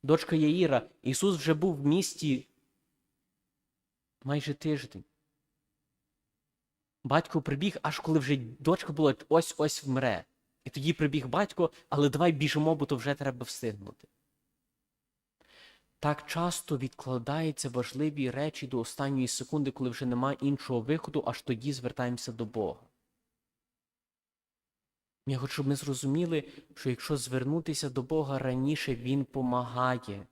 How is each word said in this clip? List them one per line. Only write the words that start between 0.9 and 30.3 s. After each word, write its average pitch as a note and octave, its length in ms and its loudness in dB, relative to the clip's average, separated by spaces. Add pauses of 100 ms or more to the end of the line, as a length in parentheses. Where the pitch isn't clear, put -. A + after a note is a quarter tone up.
Ісус F3+ 340 2
вже D#3 180 2
був D#3+ 220 2
в C#3 100 -2
місті D3+ 640 2 (1800)
майже C#3+ 300 -2
тиждень. C#3+ 500 -6 (2000)
Батько D3 380 2
прибіг, D3 400 -2
аж - 180 -2
коли D#3+ 180 2
вже C#3 180 2
дочка C3 560 -2
була D3 220 4 (140)
ось-ось D3+ 560 2
вмре. B2+ 400 0 (400)
І C3+ 60 -10
тоді D3 220 -2
прибіг C#3+ 360 0
батько, F3 420 0 (180)
але C#3+ 200 4
давай D#3+ 240 4
біжимо, D3+ 420 2
бо C#3+ 120 0
то C#3 100 0
вже C#3 180 -2
треба B2+ 300 -4
встигнути. - 640 -10 (1900)
Так D3 280 -2
часто E3 520 -2
відкладаються C3+ 880 -4
важливі C3 640 -2
речі C#3 360 -4
до B2+ 120 -2
останньої C3 500 -2
секунди, C#3 420 -2
коли B2+ 200 -2
вже B2+ 160 -4
нема B2 260 0
іншого C3+ 480 0
виходу, D3 460 -2
аж - 160 -4
тоді B2+ 300 -2
звертаємося B2 600 -4
до A#2 120 -4
Бога. G#2 360 -4 (2500)
Я C3+ 120 -2
хочу, C3 140 -6
щоб C#3 140 -2
ми C#3 100 2
зрозуміли, C#3+ 760 0 (220)
що - 160 -2
якщо C#3+ 260 -2
звернутися C3+ 720 -2
до B2+ 120 -2
Бога C#3 360 0
раніше, C3 560 0
Він B2+ 300 0
помагає. B2 1080 -2